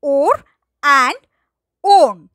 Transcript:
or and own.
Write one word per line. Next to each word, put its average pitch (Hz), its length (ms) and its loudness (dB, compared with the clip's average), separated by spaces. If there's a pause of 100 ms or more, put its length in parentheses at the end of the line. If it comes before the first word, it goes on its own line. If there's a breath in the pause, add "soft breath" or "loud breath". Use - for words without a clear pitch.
or 285 420 -2 (400)
and 277 320 -2 (720)
own. 285 500 0